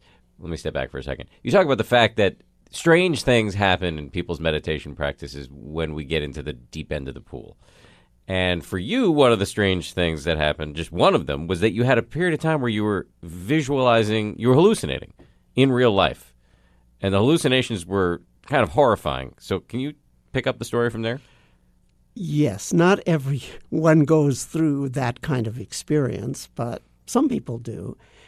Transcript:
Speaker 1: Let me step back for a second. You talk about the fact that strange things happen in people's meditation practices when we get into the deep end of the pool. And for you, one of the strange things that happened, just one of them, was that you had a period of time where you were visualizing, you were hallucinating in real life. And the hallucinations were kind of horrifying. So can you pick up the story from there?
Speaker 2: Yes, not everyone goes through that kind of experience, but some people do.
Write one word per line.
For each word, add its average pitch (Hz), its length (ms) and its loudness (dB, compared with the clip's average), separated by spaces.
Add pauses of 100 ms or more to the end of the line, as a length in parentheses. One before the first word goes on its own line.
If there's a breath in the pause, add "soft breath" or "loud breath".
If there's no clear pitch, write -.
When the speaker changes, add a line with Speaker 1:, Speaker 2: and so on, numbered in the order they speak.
(400 soft breath)
Speaker 1:
Let 82 100 -14
me 80 80 -8
step 76 160 -8
back 67 180 -6
for - 60 -10
a - 60 -10
second. 69 260 -10 (140 soft breath)
You 123 80 -6
talk 185 140 6
about 135 120 0
the 107 60 0
fact 117 340 2
that 98 200 2 (340)
strange 170 520 2
things 110 320 2
happen 92 440 2
in 71 100 -12
people's 82 300 -6
meditation 76 560 -4
practices 71 560 -8
when 76 420 -6
we 76 120 -6
get 76 180 -2
into 71 180 -8
the 71 120 -8
deep 62 380 -12
end 69 160 -8
of 67 60 -10
the - 80 -18
pool. - 360 -16 (680 soft breath)
And 90 360 -2
for - 140 -6
you, 185 340 0
one 139 220 4
of 101 60 0
the 98 60 0
strange 95 480 -2
things 80 300 -2
that 80 140 -2
happened, 76 380 -2
just 80 160 -8
one 151 240 2
of 82 100 -2
them, 71 220 -6
was 87 120 -2
that 104 140 2
you 113 100 -2
had 123 140 2
a 113 60 0
period 165 300 -4
of 147 60 -4
time 160 220 -2
where 123 80 -2
you 104 140 -2
were 104 240 -2 (160)
visualizing, 113 1160 0
you 113 80 -2
were 127 80 6
hallucinating 147 580 2 (420 soft breath)
in 131 160 4
real 123 200 4
life. 90 420 0 (680)
And 95 120 0
the 98 40 4
hallucinations 127 680 2
were 90 360 0 (240)
kind 135 180 2
of 85 60 0
horrifying. 73 720 0
So - 200 -4
can - 200 -10
you 147 140 -6 (380)
pick 135 160 -2
up 127 120 -2
the 113 60 -10
story 120 240 -2
from 113 120 -8
there? 117 180 -4 (960 soft breath)
Speaker 2:
Yes, 147 600 -2
not 180 320 4
everyone 156 1000 2
goes 143 400 2
through 143 440 -2
that 123 320 -4
kind 123 260 -2
of 117 120 -10
experience, 131 960 -4
but 117 260 -6 (240)
some 277 240 2
people 127 280 -6
do. 117 400 -12 (300 soft breath)